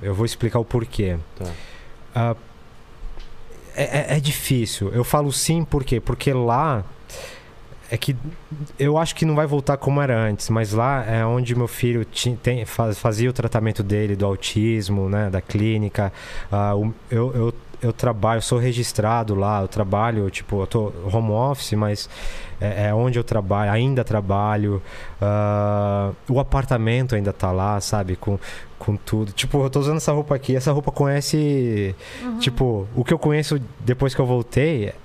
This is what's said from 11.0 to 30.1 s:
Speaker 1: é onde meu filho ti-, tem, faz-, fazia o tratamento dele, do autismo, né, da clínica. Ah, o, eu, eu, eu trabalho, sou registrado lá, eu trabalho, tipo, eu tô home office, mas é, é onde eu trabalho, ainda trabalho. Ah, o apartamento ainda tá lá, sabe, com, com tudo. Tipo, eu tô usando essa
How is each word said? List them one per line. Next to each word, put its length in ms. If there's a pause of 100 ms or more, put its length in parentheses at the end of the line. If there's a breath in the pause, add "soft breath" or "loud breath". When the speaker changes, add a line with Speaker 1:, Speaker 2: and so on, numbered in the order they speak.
Speaker 1:
é 200
onde 300
meu 120
filho 380
ti-, 360
tem, 240
faz-, 340
fazia 300
o 40
tratamento 480
dele, 340
do 100
autismo, 840
né, 200
da 120
clínica. 720 (380 loud breath)
Ah, 240
o, 180 (160)
eu, 240
eu, 200 (280)
eu 120
trabalho, 500
sou 160
registrado 760
lá, 280
eu 60
trabalho, 600
tipo, 320
eu 60
tô 260 (180)
home 200
office, 420
mas 340 (540 loud breath)
é, 280
é 40
onde 240
eu 60
trabalho, 480
ainda 320
trabalho. 760 (400 loud breath)
Ah, 920 (180)
o 100
apartamento 760
ainda 180
tá 180
lá, 300
sabe, 340
com, 220 (400 loud breath)
com 200
tudo. 340
Tipo, 320
eu 80
tô 80
usando 180
essa 140